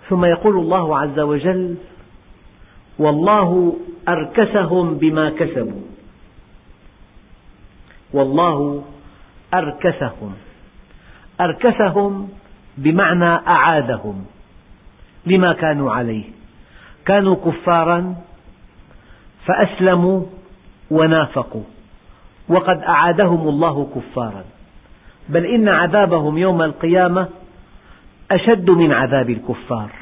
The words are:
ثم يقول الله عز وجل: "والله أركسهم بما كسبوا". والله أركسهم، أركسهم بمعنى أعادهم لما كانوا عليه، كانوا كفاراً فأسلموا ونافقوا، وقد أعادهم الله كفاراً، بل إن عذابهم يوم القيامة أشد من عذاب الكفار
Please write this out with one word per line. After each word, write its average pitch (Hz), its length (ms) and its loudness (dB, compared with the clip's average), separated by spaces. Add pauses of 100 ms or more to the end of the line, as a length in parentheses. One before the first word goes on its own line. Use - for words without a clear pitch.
ثم 180 160 2
يقول 175 320 2
الله 165 420 0
عز 143 220 -4
وجل: 170 560 -2 (1200)
"والله 170 760 2 (320)
أركسهم 175 880 0
بما 156 360 0
كسبوا". 151 500 -6 (2250)
والله 143 720 0 (720)
أركسهم، 143 760 -4 (1080)
أركسهم 196 880 0 (500)
بمعنى 170 680 2
أعادهم 127 760 0 (1000)
لما 180 260 4
كانوا 143 400 -2
عليه، 113 320 -4 (840)
كانوا 196 280 4
كفاراً 175 800 0 (1300)
فأسلموا 185 760 2 (680)
ونافقوا، 156 720 0 (840)
وقد 180 340 2
أعادهم 170 640 2
الله 143 460 -2
كفاراً، 110 500 -8 (840)
بل 170 180 0
إن 220 220 2
عذابهم 170 680 0
يوم 175 240 0
القيامة 175 680 0 (1000)
أشد 180 400 2
من 165 220 6
عذاب 123 380 0
الكفار 113 600 -6 (120)